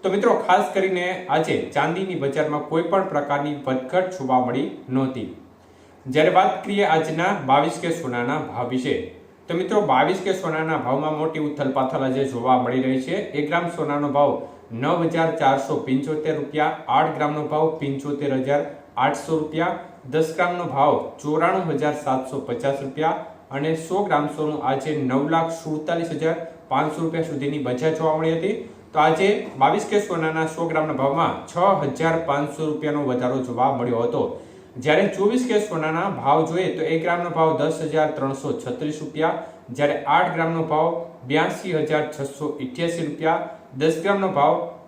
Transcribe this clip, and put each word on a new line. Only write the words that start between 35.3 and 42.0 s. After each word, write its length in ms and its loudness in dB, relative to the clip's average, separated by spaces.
કે 240 4
સોનાના 340 0
ભાવ 320 4
જોઈએ 260 2
તો 140 0
એક 100 2
ગ્રામનો 340 0
ભાવ 220 4
દસ 240 0
હજાર 240 4
ત્રણસો 460 -2
છત્રીસ 400 -4
રૂપિયા, 340 0
જ્યારે 300 2
આઠ 300 4
ગ્રામનો 360 0
ભાવ 160 2
બ્યાસી 500 0
હજાર 240 2